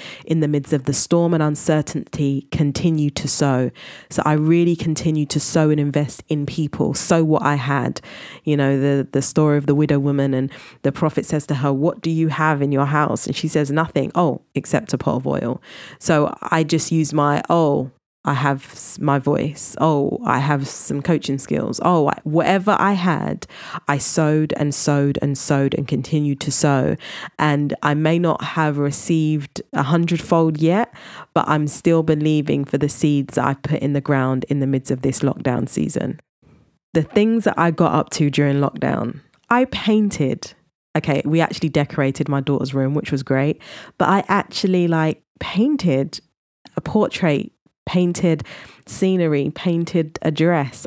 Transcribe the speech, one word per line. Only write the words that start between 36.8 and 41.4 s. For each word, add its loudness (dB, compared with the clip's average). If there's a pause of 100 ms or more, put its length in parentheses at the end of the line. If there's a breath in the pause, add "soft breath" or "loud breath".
The 2
things 2
that 0
I 2
got 2
up 0
to 0
during 2
lockdown, -2 (280)
I 4
painted. 0 (420)
Okay, 0
we 2